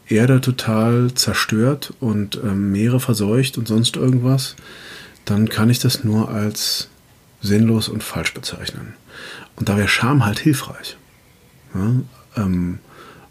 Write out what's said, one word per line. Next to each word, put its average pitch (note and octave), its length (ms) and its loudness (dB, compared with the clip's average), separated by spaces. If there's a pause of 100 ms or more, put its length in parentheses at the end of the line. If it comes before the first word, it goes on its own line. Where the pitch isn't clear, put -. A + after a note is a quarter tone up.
Erde B2 320 4
total A#2+ 760 0
zerstört - 840 0
und, G#2 440 -2
ähm, G2+ 300 0
Meere A#2 260 2
verseucht A#2 580 0
und A2+ 100 -6
sonst A2+ 280 2
irgendwas, C3 600 2 (680)
dann G#2+ 260 2
kann A#2 220 2
ich B2 80 2
das - 240 0
nur A2 260 0
als G#2 600 -4 (520)
sinnlos A2 480 2
und - 140 -6
falsch - 320 -6
bezeichnen. - 580 -10 (600)
Und - 140 -4
da G2+ 80 2
wäre G2+ 100 2
Scham B2+ 380 2
halt G#2+ 120 -2
hilfreich, - 580 -2 (800)
ja, G#2 220 0 (420)
ähm, F2+ 400 0 (540)